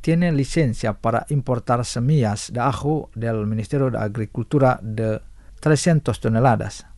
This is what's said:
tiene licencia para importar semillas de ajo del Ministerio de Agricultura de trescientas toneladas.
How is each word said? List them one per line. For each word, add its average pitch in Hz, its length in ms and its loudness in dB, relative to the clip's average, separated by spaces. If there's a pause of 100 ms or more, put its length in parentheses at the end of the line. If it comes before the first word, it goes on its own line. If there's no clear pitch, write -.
tiene 165 300 2
licencia 131 640 0
para 117 360 -2
importar 123 540 0
semillas 120 720 0
de 123 60 -4
ajo 139 560 -2
del 113 320 -2
Ministerio 120 420 0
de 113 80 -4
Agricultura 117 840 0
de 110 400 -4 (360)
trescientas 143 600 2
toneladas. 113 680 0 (120)